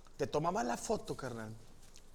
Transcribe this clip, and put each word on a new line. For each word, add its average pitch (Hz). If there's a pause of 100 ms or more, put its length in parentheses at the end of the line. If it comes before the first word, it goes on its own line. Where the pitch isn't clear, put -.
(180)
Te 139
tomaban 180
la 240
foto, 208
carnal, 113 (640)